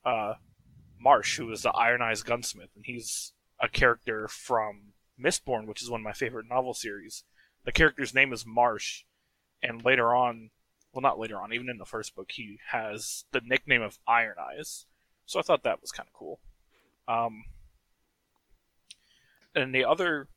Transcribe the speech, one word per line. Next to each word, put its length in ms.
uh, 300
Marsh, 400
who 100
was 160
the 80
Iron 300
Eyes 220
gunsmith, 500
and 120
he's 480
a 80
character 640
from 640
Mistborn, 440
which 160
is 80
one 100
of 60
my 80
favorite 340
novel 260
series. 520
The 80
character's 400
name 180
is 140
Marsh, 580
and 220
later 320
on, 360
well, 80
not 180
later 220
on, 100
even 160
in 120
the 60
first 300
book, 160
he 280
has 640
the 100
nickname 380
of 260
Iron 320
Eyes. 460
So 120
I 40
thought 220
that 180
was 100
kinda 220
cool. 260
Um, 340
and 220
the 80
other 540